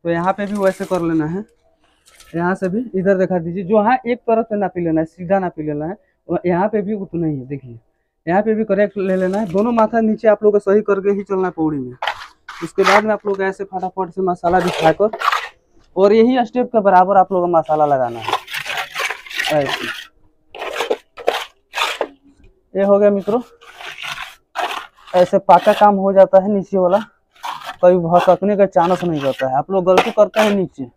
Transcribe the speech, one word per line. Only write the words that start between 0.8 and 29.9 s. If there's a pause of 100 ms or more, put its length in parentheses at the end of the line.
कर
लेना
है। (920)
यहाँ
से
भी
इधर
दिखा
दीजिए,
जो,
हाँ,
एक
तरफ
से
नापी
लेना
है,
सीधा
नापी
लेना
है, (320)
और
यहाँ
पे
भी
उतना
ही
है।
देखिए, (480)
यहाँ
पे
भी
correct
ले
लेना
है,
दोनों
माथा
नीचे
आप
लोग
को
सही
करके
ही
चलना
है
पौड़ी
में। (640)
उसके
बाद
में
आप
लोग
ऐसे
फटाफट
से
मसाला
बिछाकर, (880)
और
यही
step
के
बराबर
आप
लोग
को
मसाला
लगाना
है। (1200)
ऐसे (3000)
ये
हो
गया
मित्रों, (1700)
ऐसे
पक्का
काम
हो
जाता
है।
नीचे
वाला (840)
कभी
भसकने
का
chance
नहीं
रहता
है।
आप
लोग
गलती